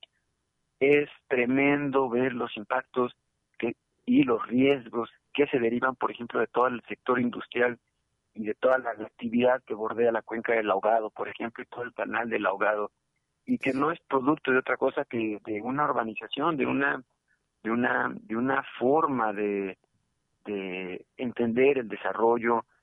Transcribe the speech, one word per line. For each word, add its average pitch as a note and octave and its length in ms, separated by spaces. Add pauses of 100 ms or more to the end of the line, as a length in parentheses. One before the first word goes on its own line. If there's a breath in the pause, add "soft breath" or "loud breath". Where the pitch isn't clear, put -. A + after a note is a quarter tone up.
(800)
es C#3+ 280 (200)
tremendo C3+ 840
ver B2 240
los A#2+ 240
impactos B2 580 (440)
que, A#2 160 (300)
y C#3+ 180
los B2 240
riesgos A#2+ 640 (220)
que C#3+ 140
se C#3 120
derivan, A#2+ 360
por G#2 140
ejemplo, A#2+ 300
de A2+ 80
todo B2 200
el B2 200
sector B2 320
industrial A#2+ 580 (580)
y A2 100
de G#2+ 100
toda C3 240
la A#2+ 100
actividad A#2+ 720
que A#2 120
bordea A2 360
la A2 120
cuenca A#2 300
del A2 180
Ahogado, G#2+ 400
por G#2 180
ejemplo, A#2 340
y - 40
todo - 160
el A#2+ 100
canal G#2+ 360
del G#2 180
Ahogado, G#2 440 (540)
y - 140
que C3+ 140
no D3 180
es E3+ 160
producto C3+ 440
de B2+ 60
otra C3 200
cosa C3+ 280
que A2 400
de G#2+ 160
una C3+ 240
urbanización, C3 720
de B2 80
una, C3+ 380 (580)
de A2 80
una, B2 420 (100)
de G#2+ 140
una C3+ 280 (160)
forma C3 540
de, G2+ 440 (680)
de F#2 600 (100)
entender B2+ 640
el A#2 100
desarrollo A2+ 800 (180)